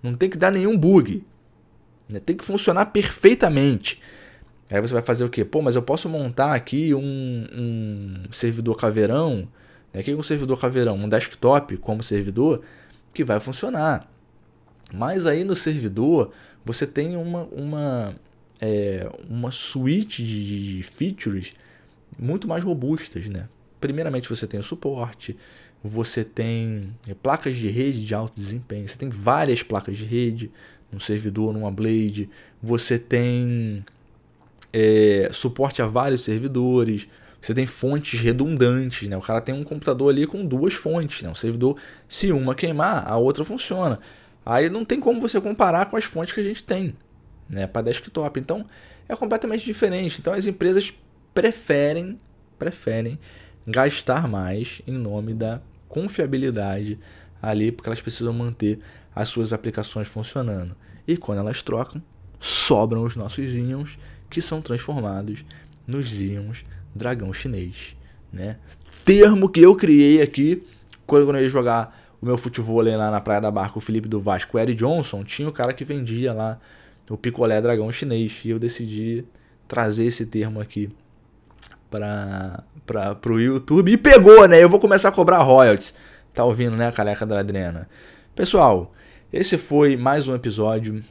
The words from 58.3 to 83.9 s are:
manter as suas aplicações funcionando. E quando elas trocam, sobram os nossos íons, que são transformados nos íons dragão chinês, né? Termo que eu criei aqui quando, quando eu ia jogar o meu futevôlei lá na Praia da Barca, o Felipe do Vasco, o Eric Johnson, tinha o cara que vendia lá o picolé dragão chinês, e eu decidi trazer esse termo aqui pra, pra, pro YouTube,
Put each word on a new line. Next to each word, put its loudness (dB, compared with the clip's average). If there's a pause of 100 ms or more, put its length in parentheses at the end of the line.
manter -4 (340)
as -4
suas -4
aplicações -6
funcionando. -8 (320)
E 0
quando -6
elas -6
trocam, -6 (380)
sobram 2
os -4
nossos -8
íons, -6 (320)
que -4
são -6
transformados -6 (420)
nos -6
íons -8 (280)
dragão -6
chinês, -10 (360)
né? -10 (460)
Termo 8
que 6
eu 12
criei 8
aqui 0 (400)
quando, 6
quando 0
eu 2
ia 2
jogar 0 (260)
o -10
meu 0
futevôlei 0
lá 0
na -2
Praia 0
da -2
Barca, -4
o -10
Felipe -4
do -2
Vasco, -2
o 2
Eric 0
Johnson, -2
tinha -8
o -6
cara -4
que -10
vendia -6
lá -6 (500)
o -8
picolé 0
dragão 0
chinês, -4
e -6
eu -2
decidi -6 (420)
trazer 0
esse -2
termo -4
aqui -8 (1000)
pra, -8 (220)
pra, -4
pro 0
YouTube, 4